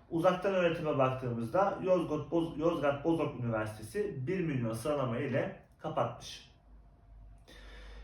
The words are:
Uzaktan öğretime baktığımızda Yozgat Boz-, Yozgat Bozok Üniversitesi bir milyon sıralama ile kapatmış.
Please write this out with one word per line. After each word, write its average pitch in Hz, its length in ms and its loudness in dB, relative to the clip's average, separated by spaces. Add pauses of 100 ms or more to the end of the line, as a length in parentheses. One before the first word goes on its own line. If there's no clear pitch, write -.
(100)
Uzaktan 180 440 4
öğretime 165 440 2
baktığımızda 127 840 2
Yozgat 160 480 2
Boz-, 165 280 0
Yozgat 151 460 2
Bozok 156 360 0
Üniversitesi 120 840 -4
bir 180 140 0
milyon 123 320 0
sıralama 131 460 0
ile 139 380 -2 (220)
kapatmış. - 720 -4 (1500)